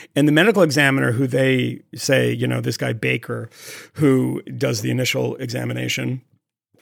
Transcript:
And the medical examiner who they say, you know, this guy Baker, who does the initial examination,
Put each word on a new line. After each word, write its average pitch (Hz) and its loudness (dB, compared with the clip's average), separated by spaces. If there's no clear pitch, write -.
And 143 4
the 151 6
medical 196 4
examiner 135 4
who 131 0
they 131 0
say, 127 0
you 120 -2
know, 120 -2
this 120 -4
guy 123 -4
Baker, 120 -6
who 131 2
does 127 -4
the 123 -2
initial 123 -2
examination, 123 -6